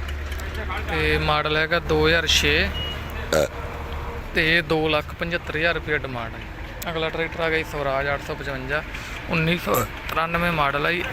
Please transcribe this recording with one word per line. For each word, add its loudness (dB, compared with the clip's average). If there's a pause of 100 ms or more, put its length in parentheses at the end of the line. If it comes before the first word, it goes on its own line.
(880)
ਤੇ 2
ਮਾਡਲ 2
ਹੈਗਾ 2
ਦੋ 4
ਹਜ਼ਾਰ 4
ਛੇ 4 (1700)
ਤੇ 4
ਦੋ 2
ਲੱਖ 0
ਪਝੱਤਰ -4
ਹਜ਼ਾਰ 2
ਰੁਪਈਆ 0
ਡਿਮਾਂਡ -4
ਹੈ। -8
ਅਗਲਾ -2
ਟਰੈਕਟਰ -2
ਆ 2
ਗਿਆ 4
ਜੀ 0
ਸਵਰਾਜ 0
ਅੱਠ 0
ਸੌ -6
ਪਚਵੰਜਾ, -4 (480)
ਉੱਨੀ 2
ਸੌ -2 (360)
ਤਰਾਨਵੇਂ 0
ਮਾਡਲ 2
ਹੈ 4
ਜੀ। 0